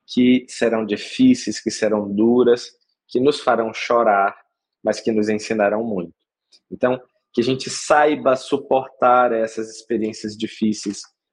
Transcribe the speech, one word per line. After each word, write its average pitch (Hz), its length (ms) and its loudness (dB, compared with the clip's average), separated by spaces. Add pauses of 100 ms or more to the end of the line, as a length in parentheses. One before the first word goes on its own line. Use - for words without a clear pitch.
que 127 420 2
serão 113 360 -2
difíceis, 110 760 0
que 110 100 -6
serão 104 420 -2
duras, 120 600 2 (340)
que 123 140 -2
nos 147 180 2
farão 113 340 0
chorar, 107 640 2 (460)
mas 107 180 -2
que 117 120 -2
nos 107 160 0
ensinarão 107 560 0
muito. 90 300 -6 (540)
Então, 127 320 -2 (320)
que - 80 0
a 113 40 0
gente 131 260 -4
saiba 147 640 2
suportar 123 1000 0
essas 110 380 -4
experiências 107 680 -6
difíceis, 107 680 -4 (300)